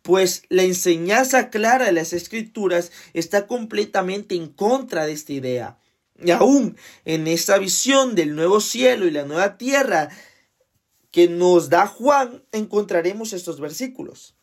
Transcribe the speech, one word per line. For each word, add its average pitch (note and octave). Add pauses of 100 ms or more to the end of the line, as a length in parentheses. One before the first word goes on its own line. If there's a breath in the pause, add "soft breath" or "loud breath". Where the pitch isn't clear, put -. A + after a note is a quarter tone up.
pues F#3
la F#3
enseñanza F#3
clara A#3
de G3+
las E3
Escrituras F3+ (220 loud breath)
está G3
completamente G#3
en E3
contra G#3
de D3+
esta D3
idea. B2+ (440)
Y E3+
aún A3 (280 loud breath)
en D#3+
esta E3+
visión B3
del D3+
nuevo F#3
cielo A#3
y D#3+
la D3
nueva F3+
tierra A#3+ (1040 loud breath)
que F3
nos E3+
da F3+
Juan, B3+
encontraremos G#3
estos E3+
versículos. -